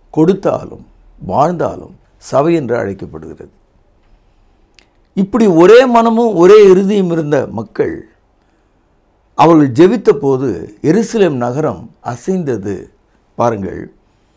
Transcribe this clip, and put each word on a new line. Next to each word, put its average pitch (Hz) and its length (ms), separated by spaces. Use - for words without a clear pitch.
கொடுத்தாலும், 165 760
வாழ்ந்தாலும் 120 680
சபை 147 380
என்று 123 220
அழைக்கப்படுகிறது. 80 760
இப்படி 208 320
ஒரே 196 400
மனமும் 226 480
ஒரே 196 360
இருதயம் 190 400
இருந்த 147 400
மக்கள், 98 580
அவர்கள் 151 540
ஜெபித்த 220 240
போது 131 680
எருசலேம் 196 500
நகரம் 123 580
அசைந்தது. 120 880
பாருங்கள், 98 580